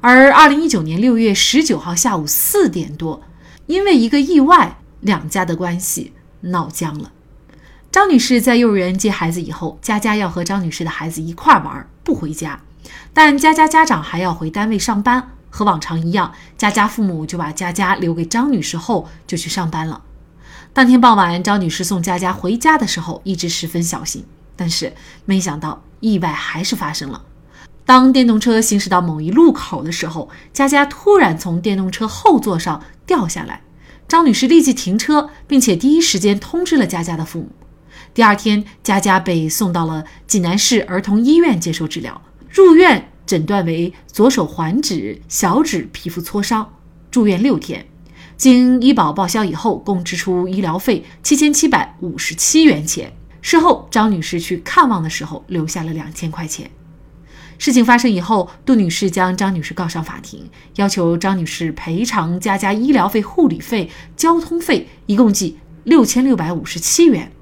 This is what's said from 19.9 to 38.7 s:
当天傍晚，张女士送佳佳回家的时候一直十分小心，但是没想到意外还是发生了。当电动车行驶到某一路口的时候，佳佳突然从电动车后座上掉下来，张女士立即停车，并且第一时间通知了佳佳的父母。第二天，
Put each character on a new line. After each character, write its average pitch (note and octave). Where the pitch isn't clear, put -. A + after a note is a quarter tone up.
当 B3+
天 B3
傍 A#3
晚， F3+
张 G#3
女 F3
士 F#3
送 F3
佳 F3+
佳 F3+
回 F#3
家 D#4
的 A#3
时 -
候 A3
一 F#3+
直 F3
十 E3+
分 E3+
小 E3
心， -
但 F3
是 E3
没 F#3+
想 D#3+
到 D#3
意 G#3
外 E3+
还 D#3
是 -
发 D#3
生 C#3+
了。 -
当 B3+
电 B3+
动 A3
车 A3+
行 G#3+
驶 G3
到 F3+
某 D#3+
一 D#3
路 D4+
口 -
的 D#3
时 -
候， D#3+
佳 C#4
佳 C#4+
突 G4
然 F3+
从 E3+
电 G3
动 F#3
车 A3
后 D4
座 F#3
上 D#3+
掉 C#4
下 -
来， -
张 E4
女 A#3+
士 C4
立 E4
即 C#4+
停 F#3+
车， D4
并 C#4
且 A#3+
第 B3
一 D#4
时 E4
间 G3+
通 F4
知 E4+
了 A3+
佳 E3+
佳 E3
的 D#3+
父 E3
母。 -
第 A#3
二 G#3
天， G#3